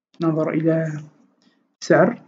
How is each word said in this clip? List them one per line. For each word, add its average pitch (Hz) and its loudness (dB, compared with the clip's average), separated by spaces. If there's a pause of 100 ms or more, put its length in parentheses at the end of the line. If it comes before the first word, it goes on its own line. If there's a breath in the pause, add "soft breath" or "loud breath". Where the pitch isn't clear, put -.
(220)
ننظر 160 -2
إلى 160 -2 (800)
سعر 175 2